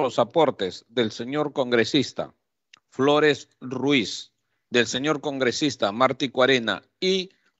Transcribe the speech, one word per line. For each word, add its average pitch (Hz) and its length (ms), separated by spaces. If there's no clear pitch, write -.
los 127 160
aportes 120 720
del 117 240
señor 139 420
congresista 120 800
Flores 147 580
Ruiz, 127 720
del 120 160
señor 139 360
congresista 131 680
Martí 127 360
Cuarena, 123 540
y 185 300